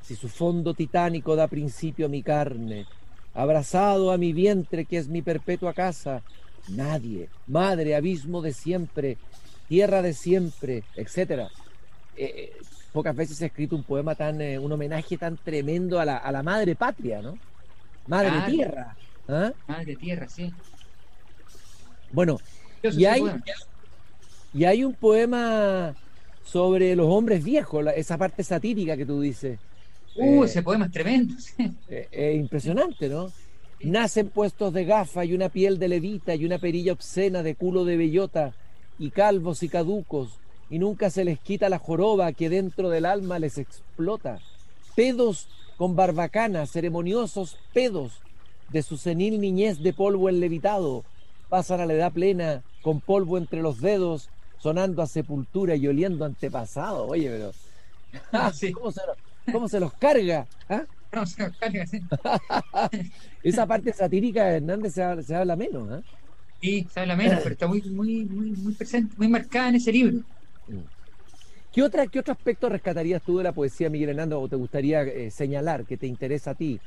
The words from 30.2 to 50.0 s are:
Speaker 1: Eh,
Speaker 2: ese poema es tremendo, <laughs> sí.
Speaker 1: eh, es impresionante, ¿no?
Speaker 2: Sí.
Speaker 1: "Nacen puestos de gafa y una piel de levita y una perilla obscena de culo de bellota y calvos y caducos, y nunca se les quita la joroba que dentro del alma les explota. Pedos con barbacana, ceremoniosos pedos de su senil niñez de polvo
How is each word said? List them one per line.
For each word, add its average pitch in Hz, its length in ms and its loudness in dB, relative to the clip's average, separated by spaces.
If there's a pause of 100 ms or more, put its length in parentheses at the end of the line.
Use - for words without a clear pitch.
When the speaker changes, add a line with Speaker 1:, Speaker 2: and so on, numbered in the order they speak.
Speaker 1:
Eh, - 20 8
Speaker 2:
ese - 160 2
poema 190 240 2
es 175 60 -2
tremendo, 220 440 4
<laughs> - 40 -10
sí. - 340 -4 (140)
Speaker 1:
eh, 120 240 -8
es 151 240 0
impresionante, 156 760 0
¿no? 170 200 -4 (500)
Speaker 2:
Sí. 147 100 -2
Speaker 1:
"Nacen 214 400 2
puestos 202 440 0
de 180 120 0
gafa 180 400 2
y 170 80 2
una 185 160 2
piel 190 300 4
de 180 80 2
levita 180 480 0
y 156 100 0
una 175 140 0
perilla 175 340 0
obscena 185 500 0
de 156 120 -2
culo 180 300 2
de 175 120 2
bellota 165 560 2 (440)
y 143 140 -4
calvos 190 520 4
y 160 60 -2
caducos, 165 720 -2 (300)
y 160 100 -2
nunca 196 300 2
se 185 160 0
les 165 140 0
quita 196 300 0
la 180 100 2
joroba 175 540 2
que 165 160 -2
dentro 185 400 0
del 165 160 2
alma 185 340 0
les 151 180 -2
explota. 156 840 -4 (560)
Pedos 240 520 4 (300)
con 180 180 0
barbacana, 180 680 2
ceremoniosos 175 920 -2 (160)
pedos 185 480 0 (460)
de 151 160 0
su 151 140 -6
senil 185 440 2
niñez 190 400 2
de 180 120 4
polvo 196 360 4